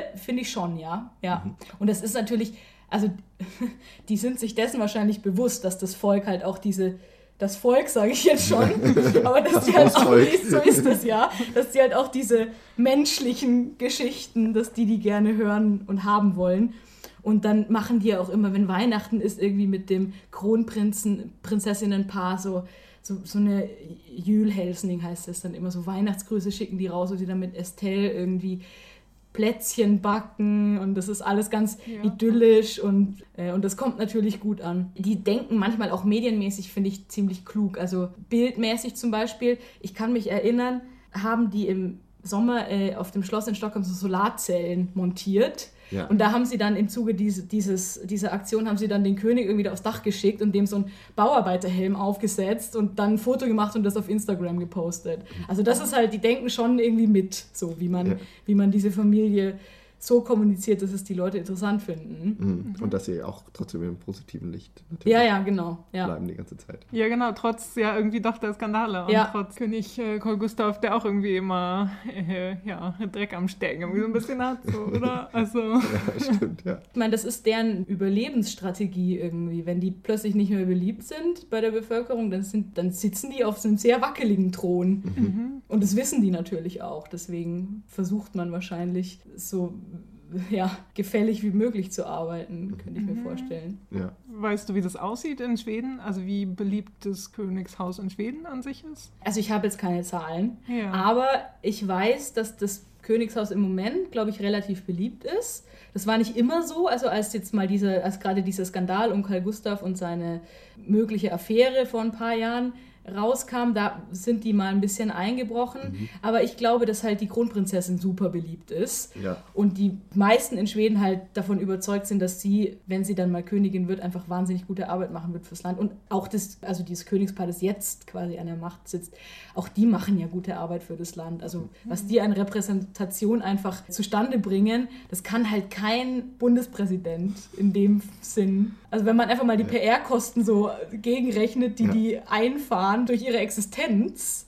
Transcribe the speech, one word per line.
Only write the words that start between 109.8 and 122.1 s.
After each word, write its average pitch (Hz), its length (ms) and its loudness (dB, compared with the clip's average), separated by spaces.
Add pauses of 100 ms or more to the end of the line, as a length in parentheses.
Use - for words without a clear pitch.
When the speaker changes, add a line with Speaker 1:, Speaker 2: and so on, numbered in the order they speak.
Speaker 1:
und 185 160 -4
seine 170 440 -4 (440)
mögliche 208 460 2
Affäre 247 540 2
vor 226 160 -4
ein 226 100 -2
paar 226 220 -4
Jahren 240 400 -2 (420)
rauskam, 240 580 0
da 202 280 -2 (100)
sind 220 320 -2
die 220 80 0
mal 202 160 4
ein 196 140 2
bisschen 208 280 -2
eingebrochen. 240 680 -4 (120)
Speaker 2:
Mhm. 214 160 -8 (120)
Speaker 1:
Aber 226 240 4
ich - 140 -4
glaube, 233 260 4
dass 214 180 -2
halt 208 200 0
die 208 60 -2
Kronprinzessin 190 720 0
super 185 300 0
beliebt 165 420 -6
ist. - 460 -4
Speaker 2:
Ja. 92 220 -4 (160)
Speaker 1:
Und 196 240 4
die 196 180 2 (180)
meisten 220 440 4
in 214 80 0
Schweden 214 340 2
halt 190 220 2 (100)
davon 196 260 -2
überzeugt 196 480 -2
sind, 202 140 0